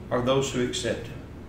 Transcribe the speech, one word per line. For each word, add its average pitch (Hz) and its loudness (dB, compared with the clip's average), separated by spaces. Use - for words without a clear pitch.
or 123 2
those 135 4
who 127 2
accept - -2
Him? - -10